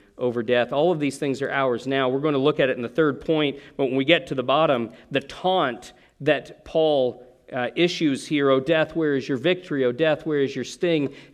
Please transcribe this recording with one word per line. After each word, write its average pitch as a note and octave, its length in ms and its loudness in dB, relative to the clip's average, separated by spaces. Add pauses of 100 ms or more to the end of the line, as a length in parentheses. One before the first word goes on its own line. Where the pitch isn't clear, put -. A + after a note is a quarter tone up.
(160)
over A#2+ 260 -2
death. A#2+ 300 0
All D#3 200 2
of D#3+ 80 -2
these C#3 180 -2
things C3+ 240 -4
are C3+ 80 -2
ours C3+ 360 -2
now. C3+ 220 0
We're C3+ 120 0
going D3+ 140 0
to C3+ 40 0
look C#3+ 220 2
at C3+ 100 4
it B2 60 -2
in B2+ 60 -8
the A#2 60 -6
third D3+ 320 0
point, D3+ 380 0 (180)
but C#3 100 0
when B2+ 100 -2
we C3+ 80 0
get D#3 240 2
to D3+ 60 -6
the C3 80 -2
bottom, C3 500 2 (180)
the C3+ 100 -2
taunt E3 760 -2 (260)
that C#3 440 -2
Paul, D3 600 0 (260)
uh, B2 220 -4
issues E3 520 0
here, C#3+ 240 2
"O C3+ 100 4
death, D#3 340 0
where D#3 200 0
is C3 140 -2
your C#3 100 -2
victory? D3+ 460 0
O B2 80 2
death, D#3 320 0
where D3+ 160 0
is C3+ 140 0
your B2+ 100 -6
sting?" D#3+ 480 -2 (220)